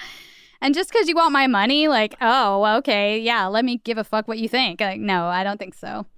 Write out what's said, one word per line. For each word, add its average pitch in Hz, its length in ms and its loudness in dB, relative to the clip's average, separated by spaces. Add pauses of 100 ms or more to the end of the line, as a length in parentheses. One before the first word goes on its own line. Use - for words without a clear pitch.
(640)
And 269 120 2
just 370 180 -2
'cause 427 140 2
you 330 80 0
want 330 180 2
my 269 140 4
money, 254 400 2
like, 214 340 0
"Oh, 220 440 2 (140)
okay, 214 420 0
yeah, 226 260 0
let 214 180 0
me 247 200 -2
give 226 140 -4
a 214 60 -4
fuck 214 220 -4
what 226 120 -6
you 226 100 -4
think." 240 320 -2
Like, 196 200 -4
no, 185 260 -2
I 180 180 -2
don't 202 140 -4
think 185 160 -14
so. - 320 -12 (120)